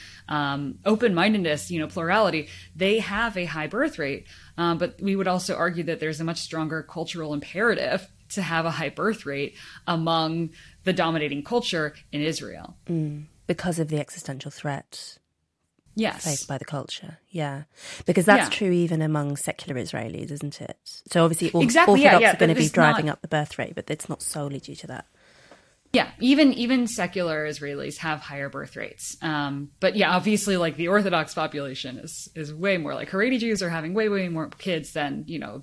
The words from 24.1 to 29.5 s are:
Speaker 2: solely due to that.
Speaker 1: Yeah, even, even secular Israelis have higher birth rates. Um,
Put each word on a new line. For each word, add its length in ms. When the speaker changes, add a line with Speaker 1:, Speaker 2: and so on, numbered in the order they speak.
Speaker 2:
solely 400
due 140
to 120
that. 180
Speaker 1:
Yeah, 180
even, 320
even 340
secular 580
Israelis 520
have 240
higher 260
birth 300
rates. 440
Um, 500